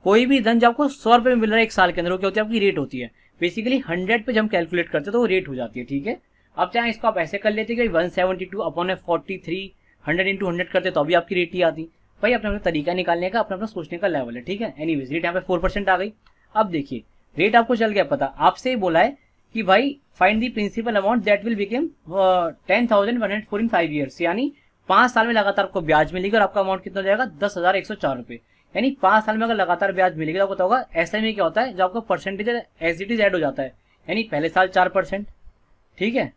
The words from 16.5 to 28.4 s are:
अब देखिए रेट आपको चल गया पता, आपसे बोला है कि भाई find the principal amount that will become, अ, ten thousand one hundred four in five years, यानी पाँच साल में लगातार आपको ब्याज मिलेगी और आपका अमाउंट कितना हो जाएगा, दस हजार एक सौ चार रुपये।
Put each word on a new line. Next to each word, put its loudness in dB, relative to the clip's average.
अब 2
देखिए -6
रेट 2
आपको 4
चल 0
गया 2
पता, -2
आपसे 0
बोला 2
है 2
कि -4
भाई 2
find 4
the -4
principal -2
amount 0
that 2
will -2
become, -2
अ, 2
ten 2
thousand 2
one -2
hundred -6
four -4
in 0
five 0
years, -4
यानी -2
पाँच 4
साल 2
में -2
लगातार 2
आपको -4
ब्याज 2
मिलेगी 0
और 6
आपका 0
अमाउंट -2
कितना -8
हो -4
जाएगा, 2
दस -2
हजार 2
एक -2
सौ -8
चार -2
रुपये। -14